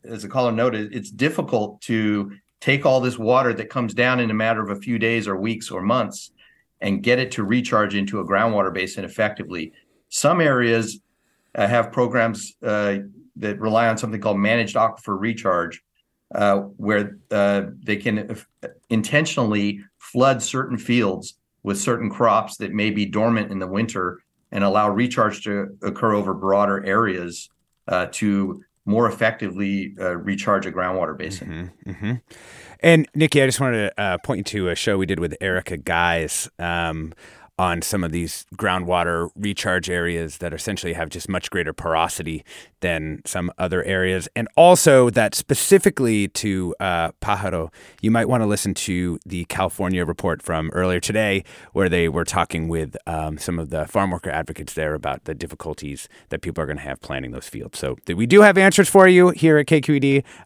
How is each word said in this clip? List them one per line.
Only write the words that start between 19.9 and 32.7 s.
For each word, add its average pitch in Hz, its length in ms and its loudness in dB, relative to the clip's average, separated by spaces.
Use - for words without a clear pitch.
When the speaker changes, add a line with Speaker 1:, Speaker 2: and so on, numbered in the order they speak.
Speaker 1:
flood 127 420 2
certain 131 360 -4
fields 104 580 -2
with 98 160 -2
certain 117 300 -2
crops 110 480 2
that 95 140 -8
may 104 200 -2
be 104 140 -2
dormant 107 460 0
in 98 80 -8
the 92 80 -6
winter 95 520 -4
and 98 120 -2
allow 104 260 2
recharge 107 540 0
to 101 380 -6
occur 104 320 -2
over 98 200 0
broader 98 520 0
areas, 95 640 -2
uh, 92 240 0
to 98 520 -2
more 113 220 4
effectively, 98 920 -2
uh, 90 160 -2
recharge 95 520 -2
a 87 40 -6
groundwater 90 460 -4
basin. 90 560 -10
Speaker 2:
Mm-hmm, - 60 -10
mm-hmm. 104 240 -6